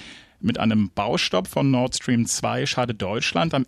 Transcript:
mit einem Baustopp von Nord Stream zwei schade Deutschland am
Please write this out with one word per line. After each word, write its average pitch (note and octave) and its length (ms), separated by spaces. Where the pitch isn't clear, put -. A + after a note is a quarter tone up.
mit - 160
einem G#2+ 320
Baustopp G#2 580
von C#3 220
Nord B2+ 260
Stream A#2 300
zwei A#2+ 400
schade A#2+ 280
Deutschland A#2 600
am C3+ 140